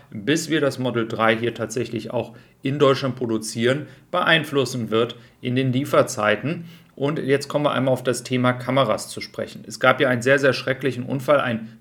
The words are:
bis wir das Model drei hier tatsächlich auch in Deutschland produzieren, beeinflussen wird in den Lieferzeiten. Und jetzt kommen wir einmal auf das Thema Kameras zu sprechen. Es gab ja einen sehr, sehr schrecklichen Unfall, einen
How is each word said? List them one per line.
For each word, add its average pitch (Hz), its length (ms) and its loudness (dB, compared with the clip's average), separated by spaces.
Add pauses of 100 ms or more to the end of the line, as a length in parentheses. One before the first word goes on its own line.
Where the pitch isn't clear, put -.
(120)
bis 139 360 -2
wir 156 120 0
das 135 180 0
Model 117 300 -2
drei 113 280 4
hier 117 180 -2
tatsächlich 117 580 -6
auch 117 240 -4 (260)
in 135 160 -2
Deutschland 135 380 4
produzieren, 117 720 0 (260)
beeinflussen 143 800 0
wird 117 240 0 (240)
in 123 160 -4
den 131 160 2
Lieferzeiten. 131 920 0 (280)
Und 147 240 -2
jetzt 135 300 0
kommen 147 160 0
wir 139 80 0
einmal 127 220 2
auf 123 100 -4
das 123 180 -2
Thema 123 300 2
Kameras 123 560 0
zu - 120 -12
sprechen. - 460 -10
Es - 140 -14
gab 127 200 4
ja 139 80 4
einen 123 140 0
sehr, 135 160 4
sehr 135 140 4
schrecklichen 131 520 -4
Unfall, 135 360 0
einen 117 400 -6